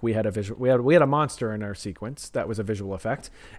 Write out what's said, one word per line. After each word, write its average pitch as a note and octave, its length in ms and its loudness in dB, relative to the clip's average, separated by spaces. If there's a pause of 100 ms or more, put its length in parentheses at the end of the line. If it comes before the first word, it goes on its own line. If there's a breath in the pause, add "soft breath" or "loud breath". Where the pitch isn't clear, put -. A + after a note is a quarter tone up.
we A2+ 100 2
had G#2+ 140 2
a G2+ 40 -2
visual, G2+ 280 -4
we B2 100 2
had, B2+ 120 6
we C#3 120 6
had F3 80 10
a C#3+ 60 4
monster C#3 440 0
in G#2+ 120 -4
our G2+ 100 -6
sequence G#2+ 560 -10
that F2 180 -4
was G#2+ 120 -4
a G#2+ 40 -2
visual G2 300 -4
effect, A2 380 -6 (280 loud breath)